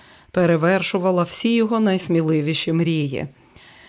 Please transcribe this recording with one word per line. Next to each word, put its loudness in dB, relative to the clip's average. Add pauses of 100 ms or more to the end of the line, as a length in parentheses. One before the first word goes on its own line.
(320)
перевершувало 0
всі -2
його 2
найсміливіші 0
мрії. -2 (600)